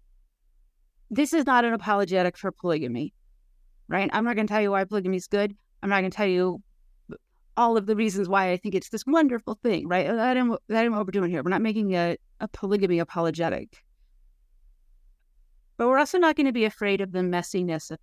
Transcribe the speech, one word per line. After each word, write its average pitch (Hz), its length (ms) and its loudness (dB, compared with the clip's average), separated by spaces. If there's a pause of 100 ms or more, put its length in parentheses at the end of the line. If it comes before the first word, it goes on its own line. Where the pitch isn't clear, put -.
(1120)
This 277 220 0
is 311 140 2
not 247 180 4
an 233 80 2
apologetic 190 640 0
for - 160 -6
polygamy, 147 600 -2 (760)
right? 196 240 -2
I'm 220 120 0
not 233 120 -2
gonna 214 120 0
tell 208 120 0
you 202 120 2
why 196 120 0
polygamy 190 320 -2
is 180 120 -8
good. 202 280 0 (260)
I'm 196 60 -4
not 202 80 2
gonna 185 140 0
tell 208 160 -2
you 180 360 0 (920)
all 233 220 4
of 196 80 -2
the 214 100 2
reasons 202 320 0
why 190 220 2
I 180 80 0
think 202 160 -6
it's - 160 -2
this - 160 -8
wonderful 262 560 2
thing, 170 260 0
right? 175 180 0
That 233 300 0
I'm, 240 200 0 (120)
that 226 160 2
I'm 233 100 0
overdoing 185 360 0
here. 160 120 -2
We're 175 80 -2
not 190 120 0
making 214 320 0
a, 175 240 0 (220)
a 214 80 -8
polygamy 190 500 0
apologetic. 165 840 -4 (1900)
But 233 120 0
we're 262 100 4
also 294 200 2
not 320 180 4
gonna 277 160 2
be 226 120 0
afraid 202 360 0
of 190 120 -4
the 180 80 -2
messiness 175 720 -2
of 160 120 -12